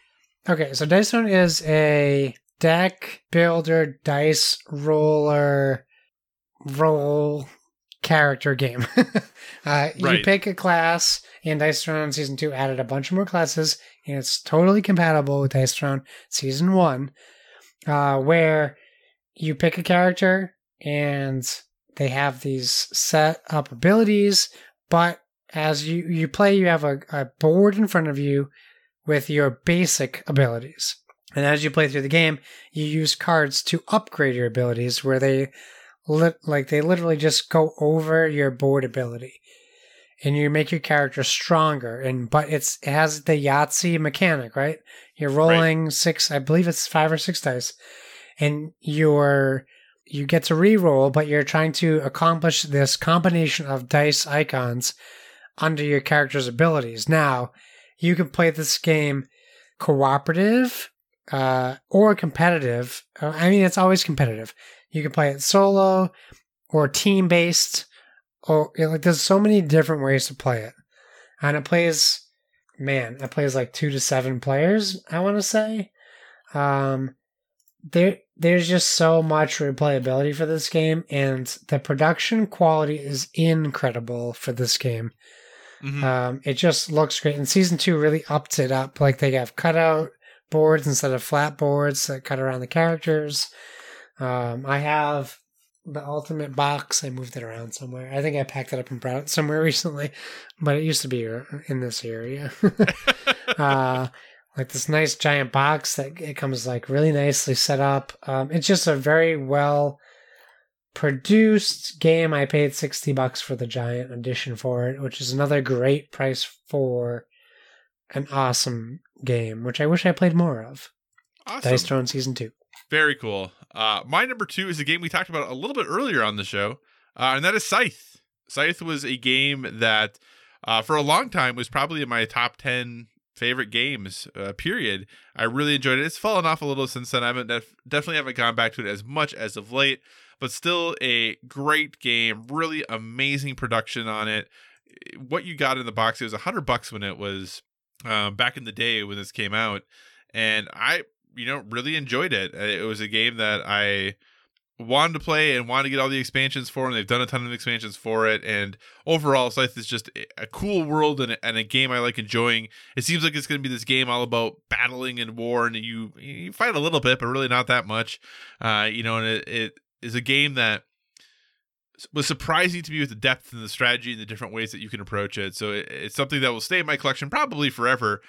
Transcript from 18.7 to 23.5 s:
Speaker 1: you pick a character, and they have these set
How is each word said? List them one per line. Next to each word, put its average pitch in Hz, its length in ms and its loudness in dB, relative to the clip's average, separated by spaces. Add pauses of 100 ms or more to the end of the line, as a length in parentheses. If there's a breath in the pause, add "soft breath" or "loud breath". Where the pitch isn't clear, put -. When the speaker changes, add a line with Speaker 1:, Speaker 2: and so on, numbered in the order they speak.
Speaker 1:
you 156 200 -4
pick 165 240 0
a 170 60 -6
character, 185 720 2 (240)
and 143 680 -2 (460)
they 139 140 0
have 135 320 -2
these 131 520 -2
set 156 480 2 (100)